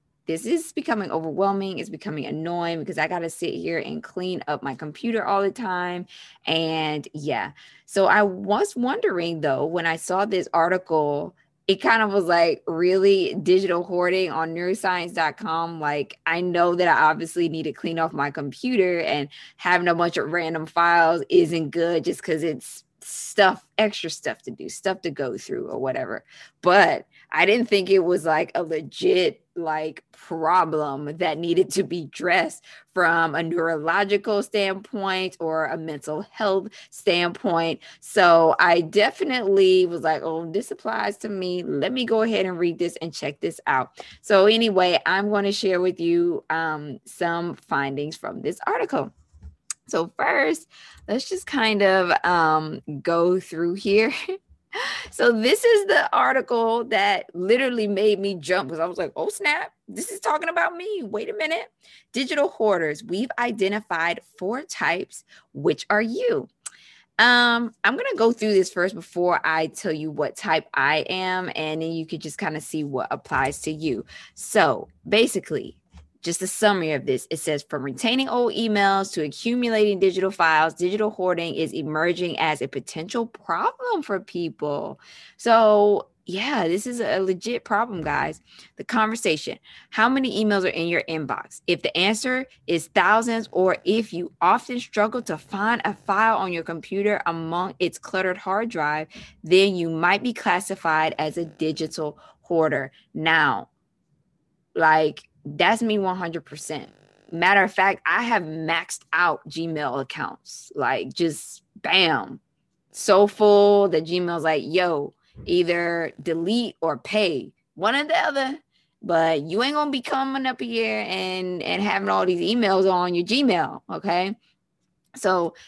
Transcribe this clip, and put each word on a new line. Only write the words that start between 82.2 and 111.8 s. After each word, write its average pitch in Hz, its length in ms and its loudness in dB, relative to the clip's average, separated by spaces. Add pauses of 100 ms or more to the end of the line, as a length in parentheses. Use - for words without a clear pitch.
as 156 240 -2
a 139 60 -4
potential 175 580 -8
problem 427 800 -4
for 190 160 -4
people." 156 800 -8 (360)
So 214 720 4 (180)
yeah, 202 440 -2
this 190 180 -2
is 240 140 -6
a 170 180 -2
legit 190 460 -4
problem, 208 380 -2
guys. 151 380 -4 (360)
The - 80 -14
conversation, 214 720 -2 (320)
"How 220 180 2
many 262 360 0
emails 202 200 2
are 180 40 2
in 170 180 -2
your 170 220 0
inbox?" 151 580 -6
If 175 160 0
the - 140 -4
answer 220 500 0 (220)
is 170 260 -2
thousands, 226 560 2
or 185 340 2
if 214 280 0
you 175 180 -8 (100)
often 240 380 2
struggle 220 440 -2
to 165 140 -6
find 208 480 -4
a 202 100 -4 (120)
file 214 300 2
on 185 160 -2
your 165 100 -4
computer 190 640 -4
among 170 540 -4
its 170 180 -2
cluttered 185 400 -4
hard 208 300 -2
drive, 156 400 -2 (340)
then 190 320 6
you 165 160 -2
might 175 320 2
be 247 100 -2
classified 175 880 0
as 156 180 -4
a 170 80 -4
digital 156 720 -6 (260)
hoarder. 147 500 0 (200)
Now, 156 580 2 (1080)
like, 156 480 4 (200)
that's 175 380 2
me 214 160 0
one 190 160 0
hundred 170 300 -8
percent. 151 440 -12 (440)
Matter 185 320 6
of 196 100 -2
fact, 190 320 2
I 185 160 2
have 233 220 0
maxed 160 560 -4 (120)
out 170 360 2
Gmail 151 520 -4
accounts, - 760 -10
like, 127 360 -2
just - 520 -4 (100)
bam, 160 640 0 (540)